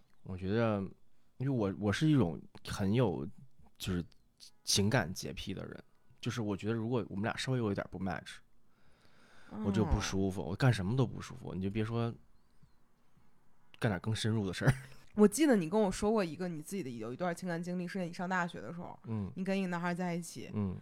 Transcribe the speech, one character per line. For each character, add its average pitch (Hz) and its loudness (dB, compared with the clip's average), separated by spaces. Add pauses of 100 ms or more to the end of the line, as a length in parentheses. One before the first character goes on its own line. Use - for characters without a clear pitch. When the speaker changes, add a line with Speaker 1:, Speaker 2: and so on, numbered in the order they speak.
(240)
Speaker 1:
我 92 -8
觉 92 -4
得， 110 2 (560)
因 127 -2
为 - 0
我， 107 2
我 104 2
是 156 2
一 151 8
种 87 4 (260)
很 101 0
有， 90 2 (500)
就 95 -4
是 87 0 (600)
情 101 4
感 98 2
洁 - -8
癖 95 -8
的 90 -8
人。 - -12 (380)
就 123 -2
是 120 -2
我 104 0
觉 101 -4
得 113 2
如 113 -2
果 120 0
我 95 -8
们 98 -2
俩 110 0
稍 - -2
微 131 4
有 110 2
一 98 0
点 - -2
不 90 -6
match， 92 -4 (1120)
Speaker 2:
哦。 107 -10
Speaker 1:
我 101 4
就 104 6
不 - 4
舒 98 0
服， 95 -4
我 85 -4
干 131 6
什 98 2
么 110 0
都 131 4
不 95 -4
舒 - -12
服， - -10
你 - -4
就 190 0
别 107 0
说 117 -2 (1700)
干 117 2
点 90 0
更 110 -2
深 107 0
入 110 2
的 90 -2
事 - -2
儿。 131 8 (420)
Speaker 2:
我 208 10
记 277 4
得 262 8
你 160 2
跟 208 2
我 190 4
说 208 0
过 214 4
一 160 -4
个 180 -4
你 160 -6
自 190 -8
己 185 -4
的， 127 -8
有 117 -6
一 - -10
段 170 -2
情 185 -8
感 175 -2
经 180 -4
历， 175 -4
是 185 -4
你 165 -6
上 180 -6
大 180 0
学 170 -6
的 113 -10
时 170 -12
候， - -12
Speaker 1:
嗯。 107 -4
Speaker 2:
你 185 -4
跟 190 0
一 196 0
个 190 -2
男 175 -2
孩 175 0
在 175 -2
一 175 -2
起， - -10
Speaker 1:
嗯。 98 0